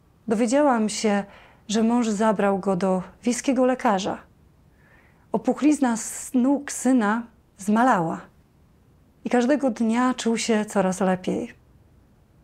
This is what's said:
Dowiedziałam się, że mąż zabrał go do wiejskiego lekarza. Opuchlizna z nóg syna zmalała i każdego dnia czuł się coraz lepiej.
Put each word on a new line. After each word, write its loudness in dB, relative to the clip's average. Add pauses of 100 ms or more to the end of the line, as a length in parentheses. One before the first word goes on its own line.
(280)
Dowiedziałam 2
się, -2 (440)
że 0
mąż 2
zabrał 0
go -2
do 0 (200)
wiejskiego 0
lekarza. 0 (1120)
Opuchlizna 0
z -10
nóg 0
syna 2 (360)
zmalała 2 (1040)
i -8
każdego 2
dnia 0
czuł -2
się 0
coraz -2
lepiej. -2 (880)